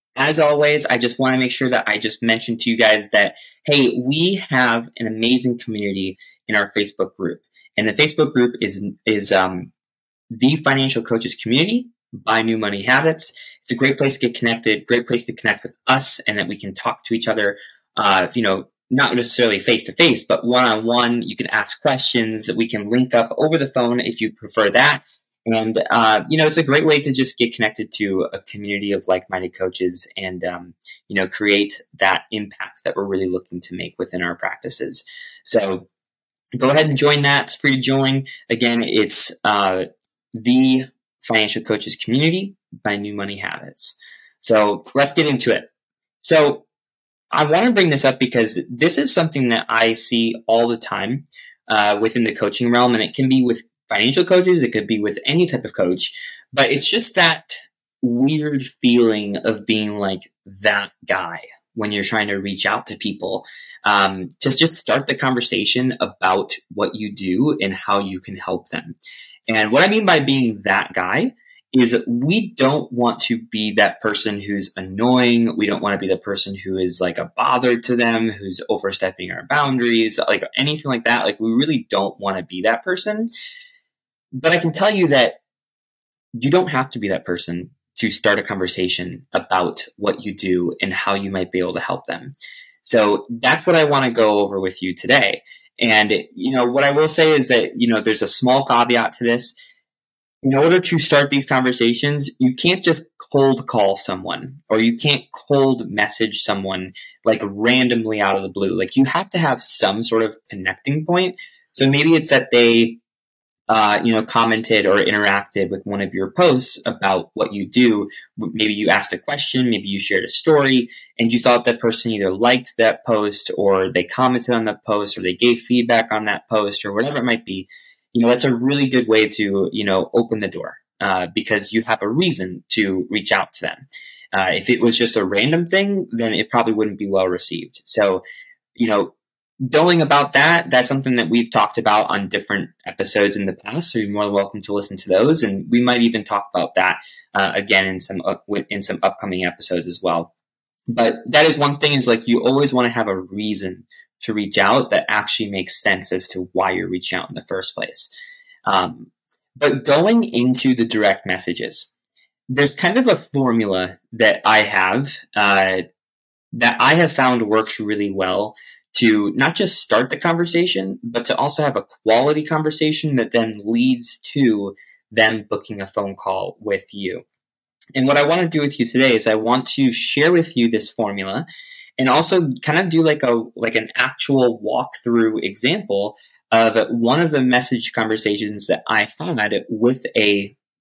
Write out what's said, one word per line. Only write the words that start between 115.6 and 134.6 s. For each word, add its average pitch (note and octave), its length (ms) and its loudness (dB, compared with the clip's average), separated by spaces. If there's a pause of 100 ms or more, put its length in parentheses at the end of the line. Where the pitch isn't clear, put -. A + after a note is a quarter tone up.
with G2 120 -8
one G2+ 180 -4
of F#2+ 140 -4
your F#2+ 160 -4
posts - 560 4
about F#2+ 480 -2
what G2 180 -4
you G2 160 -6
do. A2+ 340 4 (380)
M-, F2 140 -6
maybe G#2+ 200 0
you G#2+ 160 0
asked G2 220 2
a - 60 -4
question, C3+ 520 -2
maybe G2+ 180 -4
you G2 100 -4
shared F#2+ 240 -2
a F2+ 60 -8
story, C3+ 600 2 (300)
and A#2 140 0
you A#2+ 80 2
thought A#2+ 240 4
that A#2 160 0
person A#2 320 0
either G2 200 -2
liked A#2+ 460 0
that A2 260 2
post G#2 540 -2
or F#2+ 340 2
they F2+ 120 0
commented B2 500 0
on A2+ 120 0
that G#2 200 -6
post G2+ 320 -2
or F#2+ 40 -10
they F#2 120 -2
gave A#2+ 240 2
feedback A#2 540 0
on G#2+ 140 -4
that G2+ 220 -6
post G#2 360 -2
or G2+ 100 -6
whatever C3+ 240 -4
it B2 60 -4
might A#2 200 -2
be. F#2+ 220 -10 (460)
You A#2 100 2
know, A#2 60 4
that's B2+ 160 4
a C3 100 2
really C3+ 340 0
good B2 200 0
way A2 220 4
to, G2 420 -2
you G2+ 120 -4
know, F#2+ 300 0
open A#2 240 0
the G#2 80 -4
door, - 300 -10 (240)
uh, F#2+ 340 -2
because G#2 380 -2
you A2+ 160 0
have A2+ 140 -2
a G#2 60 -2
reason A2+ 600 -2
to F#2+ 420 -2
reach G2+ 220 -2
out G2 220 -2
to - 120 -8
them. - 220 -12 (440)
Uh, F#2+ 200 0
if G2 180 -2